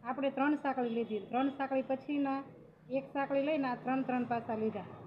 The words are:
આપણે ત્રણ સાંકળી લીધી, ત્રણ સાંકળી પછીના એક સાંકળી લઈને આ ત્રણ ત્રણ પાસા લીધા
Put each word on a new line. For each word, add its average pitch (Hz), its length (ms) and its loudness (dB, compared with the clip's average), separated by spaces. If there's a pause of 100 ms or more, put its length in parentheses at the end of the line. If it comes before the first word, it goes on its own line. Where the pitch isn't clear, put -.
આપણે 269 260 0
ત્રણ 294 320 2
સાંકળી 247 360 0
લીધી, 220 320 -2
ત્રણ 269 280 2
સાંકળી 269 320 0
પછીના 277 500 0 (500)
એક 269 220 0
સાંકળી 277 360 2
લઈને 285 200 2
આ 247 80 0
ત્રણ 262 280 0
ત્રણ 254 280 0
પાસા 233 300 -2
લીધા 202 260 -2 (180)